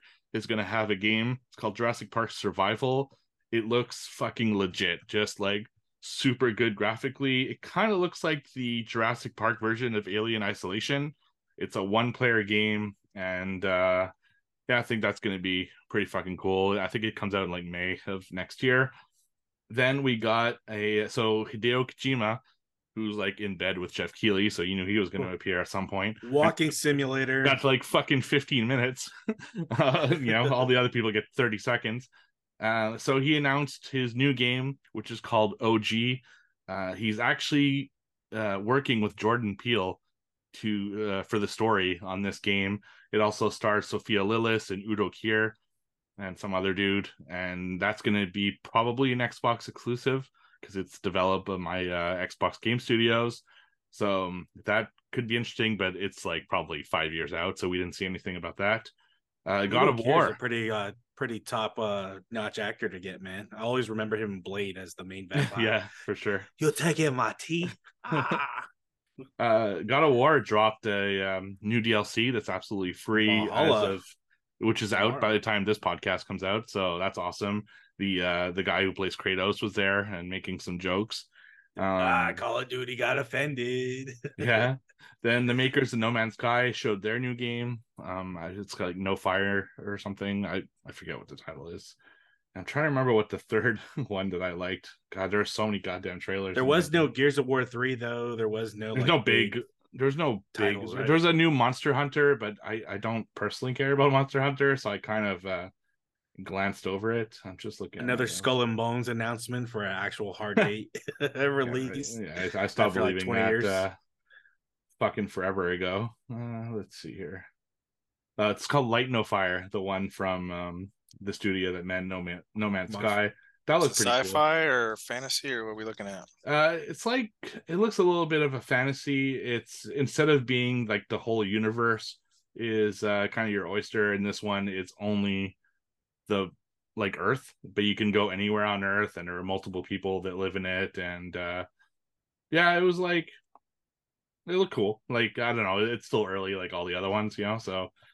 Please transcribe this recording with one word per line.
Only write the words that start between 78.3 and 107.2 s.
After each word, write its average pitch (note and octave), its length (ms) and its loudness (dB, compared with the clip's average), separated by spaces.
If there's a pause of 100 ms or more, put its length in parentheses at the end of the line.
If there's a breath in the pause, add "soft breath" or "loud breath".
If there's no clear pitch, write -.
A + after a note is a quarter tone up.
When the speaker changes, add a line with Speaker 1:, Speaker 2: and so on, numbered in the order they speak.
Speaker 1:
the F#2 120 -4
guy F#2 200 2
who F#2+ 80 2
plays F#2 240 -4
Kratos F#2+ 460 0
was G2+ 120 -4
there G2 280 2
and F#2 260 -8
making F#2 320 -8
some F2+ 200 -8
jokes. F#2 480 -2 (500 soft breath)
Speaker 2:
Ah, F#2+ 520 2
Speaker 1:
Um, G#2+ 60 -6
Speaker 2:
Call A#2+ 240 -4
of C3 80 -6
Duty B2 300 -6
got B2 200 0
offended. B2+ 920 -4 (140)
<laughs> - 140 -12
Speaker 1:
yeah. A#2+ 380 4 (480 loud breath)
Then A#2+ 220 4
the A#2+ 80 2
makers C3 400 2
of A#2 60 -2
No A2+ 120 2
Man's A2+ 220 0
Sky A#2+ 380 2
showed G#2 300 -2
their A2 180 -2
new B2+ 160 -4
game. A#2+ 440 -4 (240)
Um, F#2 340 -8
I, E2+ 120 -8
it's G2+ 260 -10
got, F#2+ 120 -2
like, F2+ 100 -6
No F#2+ 180 0
Fire G2 600 0
or G2+ 200 -8
something. G2+ 480 -4
I, F2+ 180 -4 (220)
I - 60 -18
forget E2+ 260 -10
what - 120 -16
the C#2 80 -16
title D#2+ 320 -14
is. - 260 -16 (600 soft breath)
I'm F#2 100 -12
trying D3 180 -2
to D#3 60 2
remember C3 220 2
what G#2+ 180 4
the F#2+ 80 -6
third A2 420 0 (160)
<laughs> C3 120 -4
one F#2+ 220 -2
that F2+ 120 -4
I F2+ 120 -2
liked. F2+ 360 -6 (220)
God, F#2+ 200 -2
there G#2 100 4
are G2+ 40 2
so - 200 -2
many G#2 140 0
goddamn F#2 400 -6
trailers F#2+ 360 -4
Speaker 2:
There B2+ 80 4
Speaker 1:
in C3 60 4
Speaker 2:
was D#3 200 4
Speaker 1:
there. E3 120 4
Speaker 2:
no D3 80 6
Gears C3+ 280 2
of C3 100 2
War C3 180 2
three, B2 300 -2
though. A#2+ 400 -4
There A2+ 140 0
was G#2+ 260 -4
no, G#2+ 180 -6
Speaker 1:
There's B2+ 80 0
Speaker 2:
like, B2 60 2
Speaker 1:
no D#3+ 120 6
Speaker 2:
big A2+ 340 4
Speaker 1:
big, A#2+ 100 -4 (300)
there's C3+ 240 0
no C#3 260 0 (140)
big, G#2 180 2
Speaker 2:
title, G2+ 200 -6
right? C3 120 0
Speaker 1:
there's E3 180 6
a E3+ 80 6
new E3 180 6
Monster B2+ 420 2
Hunter, C#3+ 420 4
but G#2+ 280 -6
I, G#2+ 240 -6
I G2 100 -6
don't A2+ 380 -4
personally B2+ 380 -4
care C3+ 200 0
about C#3 180 6
Monster C3+ 300 4
Hunter, C#3 360 2
so A2 120 -4
I G2+ 80 -2
kind G#2+ 280 -2
of, F#2+ 200 -4
uh, F#2 240 -6 (760)
glanced G2 420 -2
over G2 280 0
it. A2+ 320 -4